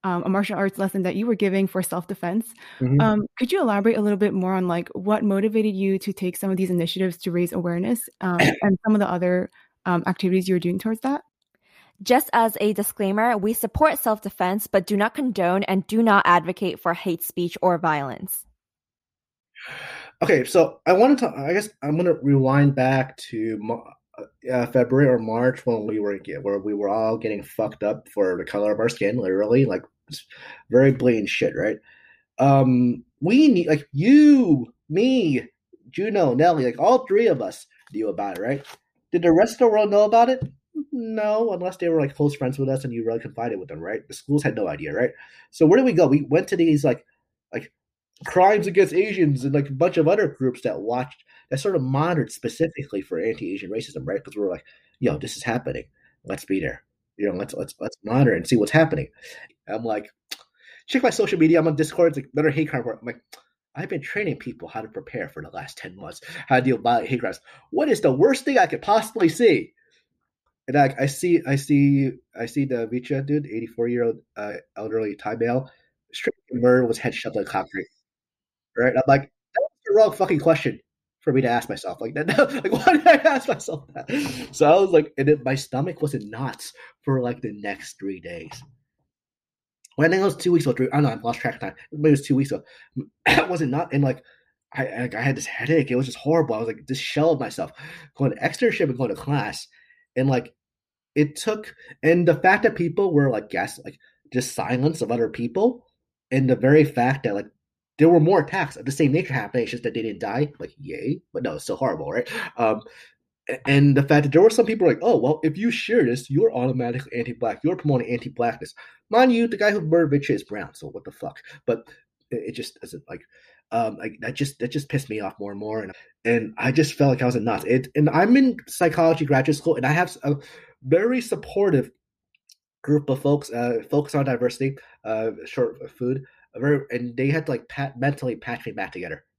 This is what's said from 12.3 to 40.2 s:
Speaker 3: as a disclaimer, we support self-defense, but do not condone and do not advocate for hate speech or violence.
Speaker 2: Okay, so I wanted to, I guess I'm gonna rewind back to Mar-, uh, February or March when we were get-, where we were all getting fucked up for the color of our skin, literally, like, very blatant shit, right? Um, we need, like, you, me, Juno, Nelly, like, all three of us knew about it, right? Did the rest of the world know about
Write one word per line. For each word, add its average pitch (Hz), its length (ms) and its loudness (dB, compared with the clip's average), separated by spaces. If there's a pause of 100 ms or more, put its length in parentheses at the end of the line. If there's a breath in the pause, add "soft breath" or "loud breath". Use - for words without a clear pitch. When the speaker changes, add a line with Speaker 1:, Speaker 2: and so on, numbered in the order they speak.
Speaker 3:
as 226 280 2
a 208 100 2
disclaimer, 208 680 0
we 208 160 -2
support 285 460 0
self-defense, 202 680 -2
but 190 200 0
do 208 80 0
not 208 180 0
condone 196 500 0
and 190 240 -2
do 220 140 0
not 208 240 6
advocate 175 540 2
for 175 140 -2
hate 175 280 -4
speech - 400 -6
or 175 160 2
violence. 151 680 -4 (1800 loud breath)
Speaker 2:
Okay, 131 240 2
so - 400 2
I 175 80 6
wanted 247 260 6
to, 233 160 0
I 143 180 -2
guess 214 160 -2 (120)
I'm 147 160 -2
gonna 175 160 2
rewind 139 600 4
back 131 420 0 (120)
to 110 320 -6
Mar-, 117 320 -10 (580)
uh, 123 160 0
February 131 400 4
or 127 100 4
March 117 480 -2
when 110 220 -2
we 107 120 -2
were 101 200 -2
get-, 80 240 -12
where 98 160 -2
we 104 140 -6
were 101 160 -4
all 110 280 0
getting 107 240 -6
fucked - 420 -6
up 107 260 -4
for 92 280 0
the 87 60 -8
color 104 280 -2
of 104 80 -2
our 117 100 0
skin, 107 280 -2
literally, 107 480 2
like, 92 180 -6 (840 loud breath)
very 131 220 6
blatant 123 380 0
shit, - 260 -2
right? - 220 -2 (600 soft breath)
Um, 127 680 4 (160)
we 247 260 6
need, 180 200 4
like, 151 240 0
you, 240 840 6 (160)
me, 190 580 2 (420)
Juno, 185 460 0
Nelly, 151 300 4
like, 120 140 -2
all 247 280 4
three 214 200 4
of 139 140 2
us 95 240 -10 (260 soft breath)
knew 104 180 -4
about 95 280 -6
it, 95 40 -8
right? 139 240 -4 (460)
Did 170 120 -2
the 170 80 6
rest 208 220 4
of - 60 -16
the 240 100 6
world 208 200 2
know 208 140 4
about 226 260 4